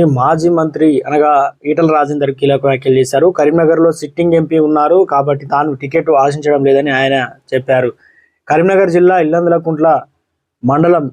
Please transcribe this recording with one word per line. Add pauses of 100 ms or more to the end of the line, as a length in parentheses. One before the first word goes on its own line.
(120)
మాజీ
మంత్రి (160)
అనగా (340)
ఈటెల
రాజేందర్
కీలక
వ్యాఖ్యలు
చేశారు.
కరీంనగర్లో
సిట్టింగ్
ఎంపీ
ఉన్నారు
కాబట్టి
తాను
టికెట్
ఆశించడం
లేదని
ఆయన (300)
చెప్పారు. (580)
కరీంనగర్
జిల్లా
ఇల్లందులకుంట్ల (760)
మండలం